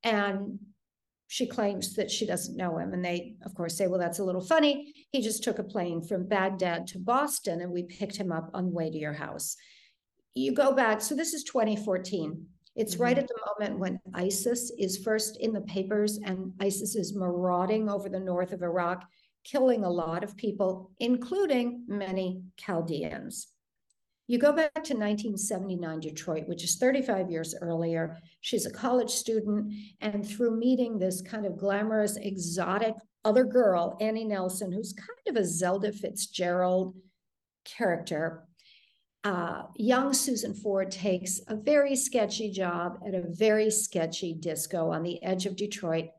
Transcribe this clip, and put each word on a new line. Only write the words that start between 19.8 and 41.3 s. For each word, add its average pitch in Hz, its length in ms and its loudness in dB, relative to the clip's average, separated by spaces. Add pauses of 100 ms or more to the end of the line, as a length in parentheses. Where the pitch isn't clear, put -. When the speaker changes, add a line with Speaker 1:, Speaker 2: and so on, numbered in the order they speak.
Speaker 1:
a 180 40 2
lot 175 360 0
of 208 100 -12
people, 196 640 -2
including 247 880 2
many 185 540 -2 (160)
Chaldeans. 165 920 -4 (800)
You 240 100 2
go 285 160 8
back 311 320 2
to 294 80 -2
nineteen 208 420 0
seventy-nine 175 640 -4
Detroit, 151 480 -4
which 170 160 -6
is - 140 0
thirty-five 254 520 2
years 160 300 -4
earlier. 165 580 -2 (220)
She's - 260 -2
a - 60 -6
college 247 380 0
student, 208 640 0 (260)
and 208 260 -2
through 226 320 0
meeting 240 400 2
this 185 240 0
kind 214 240 -6
of 170 120 -2
glamorous, 208 580 2
exotic 190 800 -2 (300)
other 220 180 8
girl, 208 560 4
Annie 220 240 0
Nelson, 190 480 -2
who's 190 220 -4
kind - 340 -10
of 302 80 -2
a 208 100 2
Zelda 185 460 0
Fitzgerald 185 1040 0 (720)
character, 170 840 -2 (800)
uh, 175 380 -2 (120)
young 262 380 4
Susan 214 400 0
Ford 196 360 0
takes 185 600 0